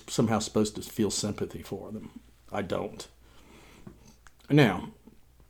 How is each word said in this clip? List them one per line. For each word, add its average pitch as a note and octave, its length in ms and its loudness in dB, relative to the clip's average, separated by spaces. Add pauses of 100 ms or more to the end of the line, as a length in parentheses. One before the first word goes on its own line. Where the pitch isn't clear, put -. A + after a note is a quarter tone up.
somehow A2 320 2
supposed G#2+ 360 0
to F#2 60 -8
feel G2+ 300 -2
sympathy - 500 -4
for F#2+ 300 -10
them. G#2+ 280 -14 (320)
I G2+ 120 -4
don't. F#2 440 -6 (1400)
Now, A2+ 400 6 (600)